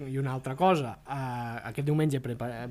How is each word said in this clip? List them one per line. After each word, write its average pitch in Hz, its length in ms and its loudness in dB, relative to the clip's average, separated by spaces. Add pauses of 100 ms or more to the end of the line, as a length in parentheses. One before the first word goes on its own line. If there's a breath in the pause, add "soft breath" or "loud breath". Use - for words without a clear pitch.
i 131 100 -2
una 135 160 0
altra 131 220 -4
cosa. 151 500 4
Ah, 123 580 -4
aquest 131 220 -4
diumenge 151 340 4
prepa-, 120 500 -4